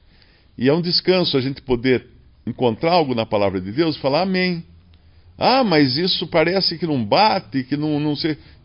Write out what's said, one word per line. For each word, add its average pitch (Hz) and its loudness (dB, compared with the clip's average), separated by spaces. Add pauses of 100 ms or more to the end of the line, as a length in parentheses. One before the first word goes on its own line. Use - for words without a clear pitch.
(560)
E 120 0
é 139 6
um 170 2
descanso 175 0
a 135 0
gente 131 -4
poder 123 0 (400)
encontrar 123 -2
algo 147 2
na 113 -2
palavra 101 0
de 92 -8
Deus 156 0
e - -14
falar, 143 0
"Amém". 185 -2 (720)
"Ah, 254 2
mas 147 2
isso 185 -2
parece 175 0
que 175 -4
não 139 -2
bate, 135 0
que 147 -4
não, 151 -2
não 151 -2
sei." 147 -4 (260)